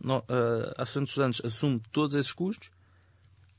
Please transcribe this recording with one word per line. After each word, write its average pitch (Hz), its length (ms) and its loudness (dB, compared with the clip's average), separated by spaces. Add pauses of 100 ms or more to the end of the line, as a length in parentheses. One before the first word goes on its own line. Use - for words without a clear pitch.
não, 127 240 0
ah, 117 520 0
a - 20 -2
Associação 139 220 -2
de 131 60 -4
Estudantes 131 360 0
assume 120 340 0 (120)
todos 147 240 0
esses 143 180 2
custos. - 380 -6 (880)